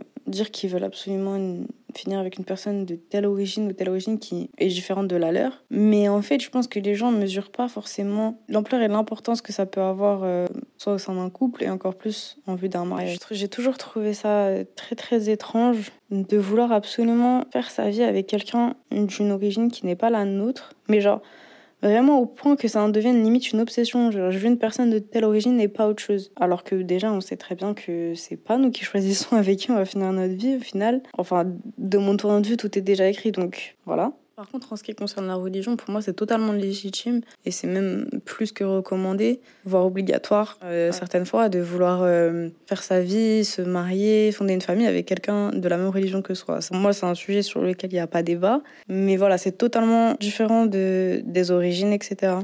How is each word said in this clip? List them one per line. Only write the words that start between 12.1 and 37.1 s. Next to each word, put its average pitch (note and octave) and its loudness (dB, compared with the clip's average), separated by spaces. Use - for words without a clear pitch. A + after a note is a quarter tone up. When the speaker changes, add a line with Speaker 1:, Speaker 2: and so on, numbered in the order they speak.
Speaker 1:
en F#3 -4
vue F#3 -4
d'un F3 -4
mariage. F3+ -4
Je F3+ -8
trou-, - -12
j'ai G3+ -4
toujours B3+ -2
trouvé G#3+ -4
ça, G#3 2
euh, F#3+ 0
très, - -10
très A3 -2
étrange A3+ 0
de G3 0
vouloir G#3+ 2
absolument A#3 2
faire B3 -4
sa - -2
vie G#3+ 2
avec G3 0
quelqu'un A#3+ 0
d'une G#3 0
origine G3+ 0
qui - -8
n'est F3 0
pas A3+ 2
la G#3+ 2
nôtre. G3+ -4
Mais G#3+ 6
genre, G3+ 4
vraiment B3 6
au B3 4
point C#4+ 2
que B3+ 0
ça A3 0
en G#3 4
devienne A3 4
limite A#3+ 2
une G#3+ 2
obsession. A#3 0
Genre, F#3+ 0
je F#3+ 0
veux G#3 0
une A#3+ 4
personne A#3 0
de G#3+ 2
telle A3 -2
origine G#3+ 4
et G#3 4
pas G#3+ 0
autre G#3+ 0
chose. G3 -4
Alors F3+ 0
que - -4
déjà, F#3 0
on G3 -2
sait F3+ -8
très - -10
bien G3 -4
que E3+ -6
c'est - -12
pas A3+ -2
nous C4 4
qui - -6
choisissons G3 0
<laughs> - -
avec G3 4
qui - -4
on A#3+ 2
va F#3+ 2
finir F#3+ -2
notre F#3 -2
vie A#3+ -2
au B3+ -2
final. A#3 -2
Enfin, F3+ 0
de F#3+ 0
mon G3 4
point G#3 2
de G3+ 0
vue, A3+ 0
tout G#3 -4
est G3 -2
déjà F#3+ 4
écrit, G#3 0
donc F#3 -4
voilà. G#3 0
Par G3+ -18
contre, B3 -10
en - -8
ce G3+ -12
qui G#3+ -10
concerne G3 -6
la F#3 -4
religion, F#3+ -4
pour - -8
moi, G#3 -2
c'est G3 -4
totalement A3 0
légitime G3+ -2